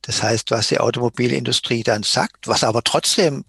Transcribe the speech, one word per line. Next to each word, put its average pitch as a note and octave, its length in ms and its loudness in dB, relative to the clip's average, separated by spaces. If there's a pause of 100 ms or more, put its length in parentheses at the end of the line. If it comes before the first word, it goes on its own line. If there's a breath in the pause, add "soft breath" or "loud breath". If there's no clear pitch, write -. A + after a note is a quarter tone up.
Das - 200 -4
heißt, G#2+ 280 0
was A#2 180 0
die - 100 2
Automobilindustrie B2 1040 0
dann G#2+ 200 0
sagt, - 460 -2
was A2+ 160 2
aber A#2 180 2
trotzdem - 680 0